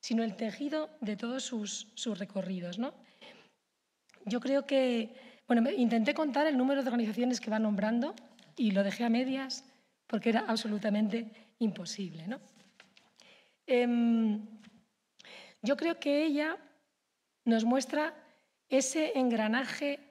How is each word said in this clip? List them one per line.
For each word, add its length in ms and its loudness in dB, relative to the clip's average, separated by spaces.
sino 180 0
el 140 -4
tejido 540 -4
de 160 -4
todos 280 -6
sus, 520 -6
sus 240 -6
recorridos, 580 -6
¿no? 160 -4
Yo 160 -2
creo 240 0
que, 500 0
bueno, 140 4
me, 140 2
intenté 380 2
contar 320 2
el 120 2
número 260 2
de 60 0
organizaciones 500 0
que 100 -8
va 80 0
nombrando 560 0
y 140 2
lo 120 4
dejé 220 -2
a 40 2
medias 540 -2
porque 240 0
era 160 2
absolutamente 880 0
imposible, 680 -4
¿no? 140 -8
Em, 800 2
yo 160 0
creo 240 -2
que 240 2
ella 320 0
nos 180 4
muestra 500 0
ese 500 2
engranaje 840 0